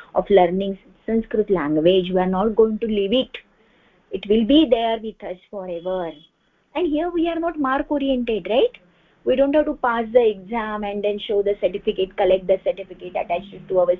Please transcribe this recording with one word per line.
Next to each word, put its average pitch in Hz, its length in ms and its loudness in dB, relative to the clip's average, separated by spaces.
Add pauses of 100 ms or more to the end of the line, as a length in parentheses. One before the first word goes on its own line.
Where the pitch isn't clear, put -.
(140)
of 180 160 -2
learning 190 480 2 (280)
Sanskrit 220 440 -2
language. 175 600 2
We 185 100 2
are 185 60 0
not 190 280 0
going 220 260 2
to 233 60 -4
leave 202 280 -2
it. 254 240 -2 (720)
It 190 180 -4
will 220 160 6
be 285 220 6
there 226 360 0
with 220 220 -12
us 180 140 -10 (120)
forever. 180 600 -6 (640)
And 339 120 -2
here 311 240 -2
we 330 180 -2
are 330 120 -4
not 330 180 -4
mark 269 320 -2
oriented, 247 600 -2
right? 330 200 2 (540)
We 247 100 0
don't 277 200 2
have 302 100 4
to 294 100 -4
pass 233 380 -2
the 240 160 6
exam 214 560 -6
and 202 180 -6
then 208 160 -2
show 202 240 -2
the 202 180 0
certificate, 190 580 -4
collect 185 280 2
the 190 160 2
certificate, 180 540 -8
attach 196 360 -6
it 190 160 -20
to 185 120 2
our 175 200 2